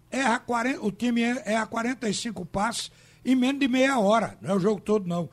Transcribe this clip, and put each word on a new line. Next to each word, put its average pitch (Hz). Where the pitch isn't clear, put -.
erra 247
quarenta, 240
o 202
time 233
erra 233
quarenta 226
e 202
cinco 196
passos 208
em 254
menos 262
de 277
meia 262
hora, 208
não -
é -
o 202
jogo 202
todo, 208
não. 175